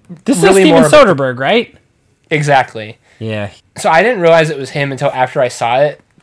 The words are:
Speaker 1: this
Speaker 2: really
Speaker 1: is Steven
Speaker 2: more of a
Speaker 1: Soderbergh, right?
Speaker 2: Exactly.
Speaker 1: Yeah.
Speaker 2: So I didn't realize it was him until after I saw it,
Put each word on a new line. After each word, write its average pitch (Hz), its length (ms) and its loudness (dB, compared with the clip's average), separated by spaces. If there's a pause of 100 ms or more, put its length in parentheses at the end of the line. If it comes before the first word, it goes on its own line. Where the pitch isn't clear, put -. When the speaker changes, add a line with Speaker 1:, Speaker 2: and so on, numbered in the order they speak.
(260)
Speaker 1:
this 262 140 0
Speaker 2:
really 381 240 4
Speaker 1:
is - 40 4
Steven - 140 4
Speaker 2:
more - 60 -4
of - 60 2
a - 20 4 (180)
Speaker 1:
Soderbergh, 131 260 -4
right? 202 380 -4 (540)
Speaker 2:
Exactly. 139 640 -2 (220)
Speaker 1:
Yeah. 107 320 -8 (260)
Speaker 2:
So 196 120 -4
I 165 120 4
didn't 220 200 -2
realize 165 280 4
it 143 80 -6
was 131 140 -10
him 143 200 -4
until 135 200 -4
after 131 300 -4
I 123 60 0
saw 120 340 -2
it, 151 200 -2 (220)